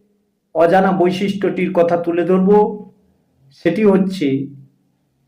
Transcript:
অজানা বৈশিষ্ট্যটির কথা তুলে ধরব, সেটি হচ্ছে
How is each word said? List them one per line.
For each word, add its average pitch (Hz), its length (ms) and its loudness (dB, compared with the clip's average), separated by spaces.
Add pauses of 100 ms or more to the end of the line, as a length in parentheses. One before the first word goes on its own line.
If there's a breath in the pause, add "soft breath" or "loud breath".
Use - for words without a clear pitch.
(540)
অজানা 185 380 2
বৈশিষ্ট্যটির 180 800 -2
কথা 170 240 2
তুলে 170 280 -4
ধরব, 190 600 2 (680)
সেটি 208 340 -4
হচ্ছে 156 640 0 (800)